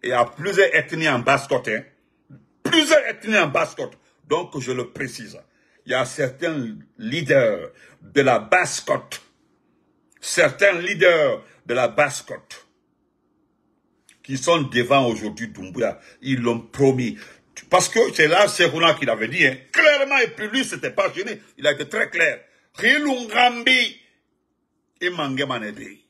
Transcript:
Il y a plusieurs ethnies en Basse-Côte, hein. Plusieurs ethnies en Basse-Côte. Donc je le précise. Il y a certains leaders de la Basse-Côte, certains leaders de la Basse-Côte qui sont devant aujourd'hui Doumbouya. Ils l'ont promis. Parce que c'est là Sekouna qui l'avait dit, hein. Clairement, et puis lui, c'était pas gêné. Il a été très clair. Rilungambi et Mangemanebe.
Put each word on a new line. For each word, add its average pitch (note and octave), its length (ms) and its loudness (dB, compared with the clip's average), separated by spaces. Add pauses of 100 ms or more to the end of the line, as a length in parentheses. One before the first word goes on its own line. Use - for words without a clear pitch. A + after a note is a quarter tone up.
Il B2 60 -6
y - 20 -2
a A#2+ 140 2
plusieurs F3+ 500 2
ethnies D#3+ 340 0
en B2+ 100 0
Basse-Côte, C3 500 0
hein. A2 140 -4 (800)
Plusieurs D4+ 440 2
ethnies A3 300 -4
en E3+ 100 2
Basse-Côte. C#3+ 500 -4 (300)
Donc E3 320 -4
je B2 120 -8
le B2+ 200 -6
précise. A#2 480 -14 (460)
Il B2+ 60 -8
y B2+ 40 -2
a B2+ 100 0
certains C3 720 -6 (220)
leaders A#2+ 720 0 (300)
de - 200 0
la B2+ 180 4
Basse-Côte, - 840 -2 (1000)
certains F3 520 2
leaders E3+ 680 2 (220)
de A#2+ 80 -4
la B2 140 2
Basse-Côte - 800 -4 (1600)
qui C3+ 140 -8
sont E3 240 2
devant B2+ 460 0
aujourd'hui G#2+ 400 -6
Doumbouya. F#2+ 520 -8 (220)
Ils C3 180 -4
l'ont A#2 200 -2
promis. B2+ 580 0 (520)
Parce F#3 200 2
que A3+ 100 0 (140)
c'est D#3 160 4
là F#3+ 180 4
Sekouna E3 460 2
qui C#3+ 120 -4
l'avait A2+ 220 -2
dit, D#3 180 2
hein. C3 120 0 (140)
Clairement, C#4+ 480 2
et A#3 100 0
puis G#3 180 -10
lui, A#3+ 160 -2
c'était D3 280 -8
pas F#3+ 200 -2
gêné. F#3 300 -10 (160)
Il C3+ 100 -2
a D3+ 60 2
été F3 140 -6
très - 220 -4
clair. D#3+ 300 -2 (360)
Rilungambi B3 1200 0 (1000)
et F3 80 -2
Mangemanebe. C3 880 -8 (120)